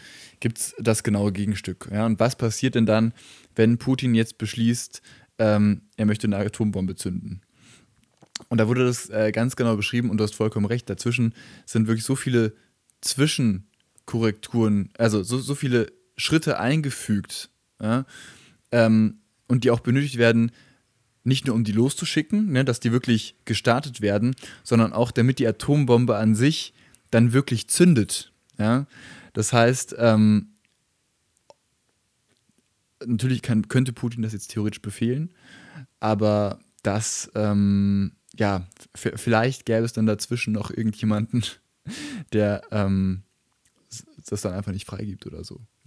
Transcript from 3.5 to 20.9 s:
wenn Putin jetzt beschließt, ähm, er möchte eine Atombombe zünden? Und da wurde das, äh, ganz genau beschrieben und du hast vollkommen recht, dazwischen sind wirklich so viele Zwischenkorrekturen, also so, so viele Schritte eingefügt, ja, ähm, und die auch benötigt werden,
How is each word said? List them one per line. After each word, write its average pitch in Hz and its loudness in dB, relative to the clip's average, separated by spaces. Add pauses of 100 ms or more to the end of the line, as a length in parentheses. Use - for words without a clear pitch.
wenn 113 4
Putin 127 0
jetzt 113 0
beschließt, 117 -2 (360)
ähm, 104 2 (160)
er 110 0
möchte 104 -2
eine 101 0
Atombombe 98 -4
zünden? 92 -8 (1080)
Und 117 0
da 110 4
wurde 123 2
das, 123 -2
äh, 107 0
ganz 117 -2
genau 117 2
beschrieben 117 -2
und 104 0
du 107 2
hast 104 -2
vollkommen 107 -2
recht, 120 -4
dazwischen 117 -2 (320)
sind 113 0
wirklich 113 0
so 131 -2
viele 117 0 (480)
Zwischenkorrekturen, 110 -2
also 107 2
so, 117 -4
so 131 -6
viele 123 0 (260)
Schritte 160 0
eingefügt, 123 -2 (320)
ja, 117 -2 (640)
ähm, 110 4 (280)
und 123 0
die 123 2
auch 117 2
benötigt 131 -2
werden, 117 4 (720)